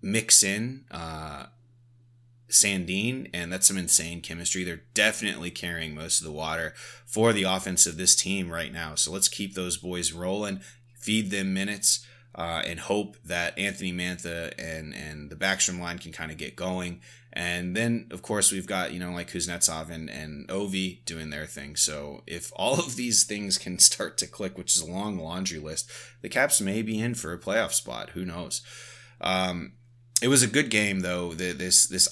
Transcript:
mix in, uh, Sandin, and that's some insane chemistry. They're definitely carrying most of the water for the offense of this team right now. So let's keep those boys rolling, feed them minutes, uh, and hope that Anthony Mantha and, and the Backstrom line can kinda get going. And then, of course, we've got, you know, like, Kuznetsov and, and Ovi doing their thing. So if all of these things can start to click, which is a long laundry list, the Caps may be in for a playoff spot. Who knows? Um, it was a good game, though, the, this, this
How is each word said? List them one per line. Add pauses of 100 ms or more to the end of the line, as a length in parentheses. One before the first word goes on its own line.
mix
in,
uh, (1040)
Sandin,
and
that's
some
insane
chemistry.
They're (100)
definitely
carrying
most
of
the
water (320)
for
the
offense
of
this
team
right
now.
So
let's
keep
those
boys
rolling, (340)
feed
them
minutes, (300)
uh,
and
hope
that
Anthony
Mantha
and,
and
the
Backstrom
line
can
kinda
get
going. (320)
And
then,
of
course,
we've
got,
you
know,
like,
Kuznetsov
and,
and
Ovi
doing
their
thing.
So
if
all
of
these
things
can
start
to
click,
which
is
a
long
laundry
list, (300)
the
Caps
may
be
in
for
a
playoff
spot.
Who
knows? (600)
Um, (500)
it
was
a
good
game,
though,
the,
this,
this